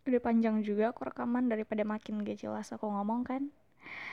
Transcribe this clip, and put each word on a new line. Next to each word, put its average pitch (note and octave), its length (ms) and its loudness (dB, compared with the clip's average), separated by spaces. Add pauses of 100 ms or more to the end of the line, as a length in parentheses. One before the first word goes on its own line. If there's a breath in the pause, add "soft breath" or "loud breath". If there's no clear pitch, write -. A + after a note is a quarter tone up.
Udah B3 160 2
panjang A3+ 480 4
juga G#3 240 2
aku - 160 -6
rekaman, B3 400 0
daripada A3 400 0
makin G#3+ 400 -4
gak G#3 160 -4
jelas G#3+ 320 -6
aku A3 160 -4
ngomong G#3 320 0
kan. C4 320 -4 (600 loud breath)